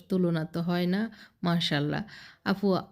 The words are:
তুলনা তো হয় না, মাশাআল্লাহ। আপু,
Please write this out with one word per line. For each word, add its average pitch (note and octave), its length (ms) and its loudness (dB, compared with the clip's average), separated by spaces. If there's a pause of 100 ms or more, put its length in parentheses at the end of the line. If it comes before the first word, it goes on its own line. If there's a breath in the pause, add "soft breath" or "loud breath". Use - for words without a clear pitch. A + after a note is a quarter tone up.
তুলনা E3+ 360 2
তো E3+ 160 -6
হয় F3 240 0
না, G#3 260 0 (320 loud breath)
মাশাআল্লাহ। D#3+ 600 0 (420 loud breath)
আপু, G3 300 2 (160)